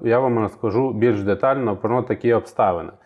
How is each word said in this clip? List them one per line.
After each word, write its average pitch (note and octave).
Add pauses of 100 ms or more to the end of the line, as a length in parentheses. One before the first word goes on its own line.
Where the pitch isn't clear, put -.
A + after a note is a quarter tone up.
я A#2
вам B2
розкажу A2+
більш G#2+
детально A2+
про A#2+
такі A#2
обставини. F#2+ (160)